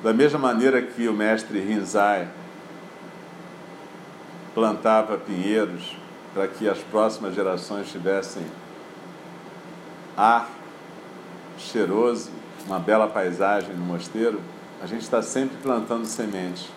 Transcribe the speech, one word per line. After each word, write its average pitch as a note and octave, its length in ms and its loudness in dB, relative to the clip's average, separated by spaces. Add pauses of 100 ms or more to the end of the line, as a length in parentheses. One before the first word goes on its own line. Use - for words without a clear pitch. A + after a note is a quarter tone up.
Da A2 80 6
mesma C#3+ 260 8
maneira B2+ 420 6
que A#2 280 -2
o A2 40 4
mestre G#2+ 460 2
Rinzai G2+ 680 4 (2250)
plantava A2 640 4
pinheiros F#2+ 800 0 (360)
para G2 140 0
que G#2+ 220 -2
as F#2+ 100 2
próximas G#2+ 560 0
gerações F#2+ 560 -2
tivessem F#2+ 540 -2 (1700)
ar A2+ 320 6 (1080)
cheiroso, A2 720 2 (360)
uma F#2+ 120 -2
bela G#2 300 6
paisagem G2 680 2
no F2 100 -4
mosteiro, G2+ 560 0 (400)
a G2 60 -8
gente A2 240 -6
tá A2+ 100 4
sempre C3 360 -2
plantando A#2 500 0
semente. F#2+ 720 -4